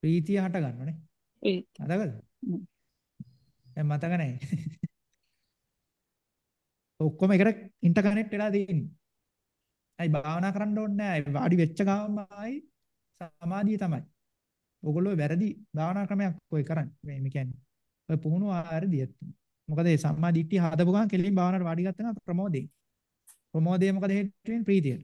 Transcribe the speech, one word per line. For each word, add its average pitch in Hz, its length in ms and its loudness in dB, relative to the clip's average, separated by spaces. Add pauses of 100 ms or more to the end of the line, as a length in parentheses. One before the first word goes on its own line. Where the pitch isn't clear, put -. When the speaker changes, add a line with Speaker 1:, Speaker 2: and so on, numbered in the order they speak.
Speaker 1:
ප්‍රීතිය 175 300 2
හට 190 180 0
ගන්නවනේ. 135 400 -4 (460)
Speaker 2:
ප්‍රීතිය. - 400 -2
Speaker 1:
මතකද? 175 300 -2 (280)
Speaker 2:
හ්ම්. 196 220 -4 (1040)
Speaker 1:
දැන් 151 200 -4
මතක 147 280 0
නැහැ. 143 240 -2
<laughs> - 500 -6 (2000)
ඔක්කොම 156 320 2
එකට 202 260 4 (220)
ඉන්ටර්කනෙක්ට් 208 520 2
වෙලා 208 180 -2
තියෙන්නේ. 190 400 0 (1080)
ඇයි 170 140 0
භාවනා 160 400 -2
කරන්න 208 260 -2
ඕනේ 214 200 -2
නැහැ. 160 340 -2
වාඩි 170 240 2
වෙච්ච 165 240 2
ගමන්ම 208 380 0
ආයි 208 380 -10 (640)
සමාධිය 196 580 -2
තමයි. 165 220 -2 (840)
ඔයගොල්ලෝ 175 340 0
වැරදි 165 320 0 (220)
භාවනා 180 360 -2
ක්‍රමයක් 196 280 -2 (140)
ඔය 151 160 0
කරන්නේ. 151 360 -4
මේ, 143 200 -10
මේ 135 100 -2
කියන්නේ 131 300 -6 (480)
ඔය 160 100 0
පුහුණුව 175 320 0
වැරදි 165 480 -2
ඇත්තටම. - 320 -6 (380)
මොකද 156 160 0
මේ 165 140 6
සම්මා 160 340 2
දිට්ඨිය 165 280 2
හදපු 170 300 4
ගමන් 208 180 4
කෙලින් 190 260 2
භාවනාවට 180 340 2
වාඩි 170 180 -2
ගත්තා 196 200 -4
නම් 220 160 -4
ප්‍රමෝදේ. 175 440 -2 (840)
ප්‍රමෝදය 180 440 2
මොකද 196 180 0
හේතු 202 220 0 (120)
වෙන්නේ? 226 200 -2
ප්‍රීතිය. 160 400 4